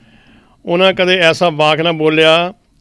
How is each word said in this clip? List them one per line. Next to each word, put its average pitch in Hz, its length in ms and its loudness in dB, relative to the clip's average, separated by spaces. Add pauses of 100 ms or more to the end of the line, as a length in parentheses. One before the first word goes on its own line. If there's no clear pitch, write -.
(640)
ਉਹਨਾਂ 185 280 0
ਕਦੇ 180 260 0
ਐਸਾ 170 320 0
ਵਾਕ 151 300 0
ਨਾ 170 120 -2
ਬੋਲਿਆ 160 640 0 (260)